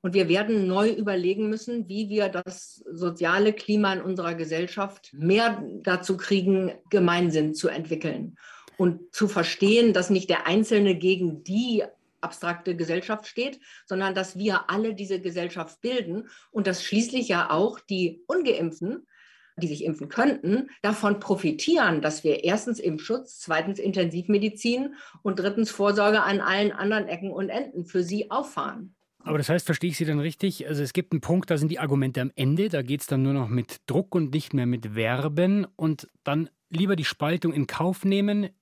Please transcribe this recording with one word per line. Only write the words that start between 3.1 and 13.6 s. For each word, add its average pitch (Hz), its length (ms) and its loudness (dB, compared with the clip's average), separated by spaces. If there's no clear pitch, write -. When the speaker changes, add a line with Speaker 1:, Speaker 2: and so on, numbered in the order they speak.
Speaker 1:
Klima 208 400 2
in 180 80 -4
unserer 180 320 -4
Gesellschaft 165 800 -6
mehr 196 500 2
dazu 180 360 0
kriegen, 190 560 2
Gemeinsinn 170 640 4
zu 170 160 0
entwickeln 160 640 -6
und 180 400 0
zu 214 140 2
verstehen, 208 640 4
dass 180 160 2
nicht 185 200 2
der - 160 0
Einzelne 202 500 4
gegen 175 500 0
die 220 380 0
abstrakte 170 560 -4
Gesellschaft 180 520 -4
steht, 269 340 -6